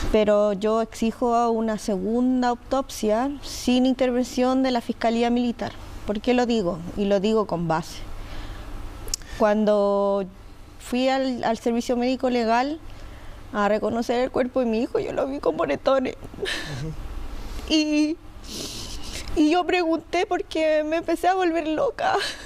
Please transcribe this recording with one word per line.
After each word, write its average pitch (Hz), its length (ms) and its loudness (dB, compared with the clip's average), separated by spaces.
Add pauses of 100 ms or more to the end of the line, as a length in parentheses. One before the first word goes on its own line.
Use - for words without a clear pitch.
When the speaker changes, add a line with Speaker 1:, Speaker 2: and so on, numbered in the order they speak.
(140)
Speaker 1:
Pero 208 400 4
yo 214 280 0
exijo 233 680 0
una 220 260 0
segunda 247 680 0
autopsia 240 840 0 (140)
sin 254 420 2
intervención 254 800 2
de 262 80 2
la 240 80 2
Fiscalía 233 500 0
Militar. 240 440 0 (340)
¿Por 208 140 -2
qué 247 120 2
lo 247 120 4
digo? 208 340 0 (160)
Y 202 100 0
lo 202 140 4
digo 214 260 2
con 170 220 -2
base. 160 300 -2 (1400)
Cuando 202 880 4 (540)
fui 254 300 0
al, 262 340 0
al 226 140 0
servicio 240 400 0
médico 254 320 0
legal 247 500 2 (760)
a 208 140 2
reconocer 226 540 0
el 262 100 0
cuerpo 254 300 0
de 247 60 2
mi 220 140 2
hijo, - 180 0
yo - 140 -4
lo 269 140 0
vi 277 120 -4
con 330 160 0
moretones. 277 600 0
Speaker 2:
Ujú. - 1600 -6
Speaker 1:
Y, 302 440 2 (1160)
y 302 160 6
yo 349 140 4
pregunté 339 600 2
porque 311 580 0
me 311 140 0
empecé 330 300 0
a 370 60 6
volver 339 340 0
loca. - 480 0 (300)